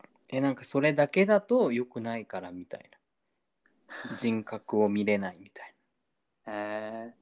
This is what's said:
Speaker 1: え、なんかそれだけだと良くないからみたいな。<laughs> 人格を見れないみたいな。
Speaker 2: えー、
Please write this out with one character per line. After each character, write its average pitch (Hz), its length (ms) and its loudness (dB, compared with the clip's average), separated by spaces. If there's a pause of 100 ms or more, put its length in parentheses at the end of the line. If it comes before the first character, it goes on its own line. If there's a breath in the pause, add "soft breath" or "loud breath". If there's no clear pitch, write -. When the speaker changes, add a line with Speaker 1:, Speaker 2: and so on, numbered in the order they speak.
(300)
Speaker 1:
え、 131 100 -2
な 139 120 2
ん - 20 -2
か - 100 -16
そ - 160 -2
れ 151 140 4
だ 143 140 4
け 196 180 4
だ 208 160 4
と 226 300 2
良 120 120 0
く 120 160 -10
な 117 160 -4
い 110 80 -8
か 92 160 -10
ら 90 120 -12
み 90 120 -12
た - 140 -12
い - 120 -18
な。 - 80 -20 (920)
<laughs> - 280 -10
人 110 260 0
格 107 400 0
を 104 60 6
見 104 160 2
れ 104 140 4
な 95 140 -4
い 85 60 -16
み - 120 -20
た - 120 -18
い - 120 -20 (720)
な。 110 80 -8
Speaker 2:
え 107 560 -6
ー、 - 120 -20